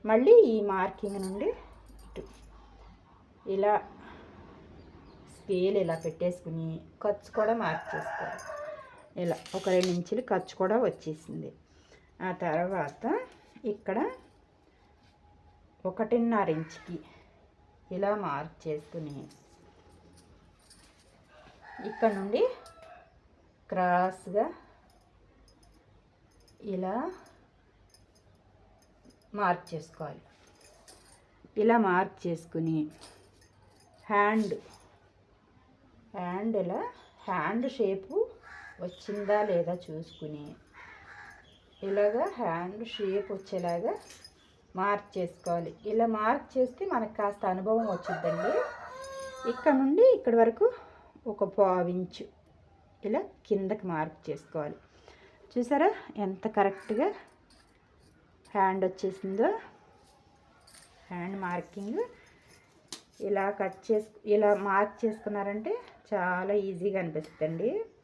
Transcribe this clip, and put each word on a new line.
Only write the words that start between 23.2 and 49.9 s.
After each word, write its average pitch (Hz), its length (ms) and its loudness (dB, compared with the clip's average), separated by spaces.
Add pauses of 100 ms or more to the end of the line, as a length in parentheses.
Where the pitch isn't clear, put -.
క్రాస్గా 185 760 0 (2250)
ఇలా 185 220 -2 (2500)
మార్క్ 180 320 0
చేసుకోవాలి. 156 500 -10 (1400)
ఇలా 233 140 8 (140)
మార్క్ 185 340 2
చేసుకుని 165 540 -2 (1300)
హ్యాండ్, 208 440 4 (1600)
హ్యాండ్ 196 460 -2
ఇలా 180 180 -2 (480)
హ్యాండ్ 190 380 0 (100)
షేపు 196 400 -2 (680)
వచ్చిందా 202 540 -2 (120)
లేదా 170 240 2 (120)
చూసుకుని 156 580 -12 (1400)
ఇలాగా 208 360 4 (140)
హ్యాండ్ 185 440 -2 (120)
షేప్ 196 400 -2
వచ్చేలాగా 180 580 -4 (880)
మార్క్ 202 260 0 (100)
చేసుకోవాలి. 170 540 -2 (200)
ఇలా 226 160 4 (120)
మార్క్ 233 280 0 (100)
చేస్తే 254 260 0 (120)
మనకు 220 260 -2
కాస్త 202 220 -2 (120)
అనుభవం 214 400 2
వచ్చిద్దండి. - 580 -2 (1000)
ఇక్కడ 320 300 2
నుండి 302 220 6 (140)